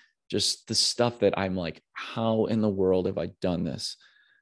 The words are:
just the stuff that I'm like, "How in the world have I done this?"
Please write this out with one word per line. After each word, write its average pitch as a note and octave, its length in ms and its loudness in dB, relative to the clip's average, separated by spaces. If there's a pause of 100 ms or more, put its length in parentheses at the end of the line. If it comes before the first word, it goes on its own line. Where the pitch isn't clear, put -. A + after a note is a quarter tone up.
(300)
just - 380 -2
the A2 80 -4
stuff - 440 0
that G2 180 4
I'm F#2 180 -2
like, E2+ 260 -6 (120)
"How A2+ 520 0
in A2 160 2
the G#2+ 80 2
world F#2 380 2
have F#2+ 100 -4
I F2 140 -2 (100)
done F2 220 0
this?" - 340 -6 (440)